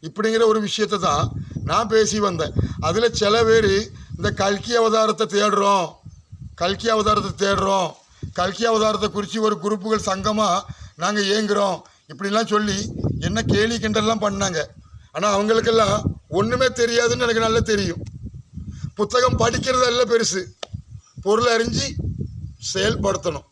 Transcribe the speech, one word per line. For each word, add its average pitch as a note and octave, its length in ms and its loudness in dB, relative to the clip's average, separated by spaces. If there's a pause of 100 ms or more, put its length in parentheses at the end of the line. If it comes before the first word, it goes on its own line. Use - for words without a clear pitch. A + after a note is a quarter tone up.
இப்படிங்கிற A3 440 0
ஒரு A3 160 4
விஷயத்தை G#3 380 -2
தான் D3+ 320 0 (320)
நான் G3+ 240 0
பேசி G#3+ 320 2
வந்தேன். E3+ 340 -2 (260)
அதுல G#3 300 2
சில A3 340 2
பேரு A3 480 4 (260)
இந்த G3+ 140 -2
கல்கி G3+ 460 -2
அவதாரத்தை A3 480 2
தேடுறோம், G3+ 640 2 (680)
கல்கி F#3+ 340 -2
அவதாரத்தை G#3 480 2
தேடுறோம், G3 520 2 (440)
கல்கி F#3+ 320 -2
அவதாரத்தை G#3+ 440 2
குறித்து G#3 320 -4
ஒரு G#3+ 220 2
குரூப்புகள் G#3 460 -2
சங்கமா G3+ 400 0 (460)
நாங்க G3+ 260 -2
இயங்குறோம் G3+ 600 0 (260)
இப்படிலாம் G#3 480 -2
சொல்லி G#3 220 0 (420)
என்ன G3 220 -2
கேலி A3 340 2
கிண்டல்லாம் G#3 500 0
பண்ணாங்க. G3 340 -2 (520)
ஆனா F3+ 200 -2
அவங்களுக்கெல்லாம் G#3+ 680 2 (300)
ஒண்ணுமே G3+ 380 0
தெரியாதுன்னு A#3+ 600 2
எனக்கு A3+ 200 2
நல்லா A3+ 140 2
தெரியும். G3+ 420 0 (920)
புத்தகம் B3 460 0
படிக்கிறதல்ல B3 720 2
பெருசு, A3 300 0 (800)
பொருளை A3 340 2
அறிஞ்சு A#3 300 -2 (880)
செயல்படுத்தணும். F#3+ 800 -2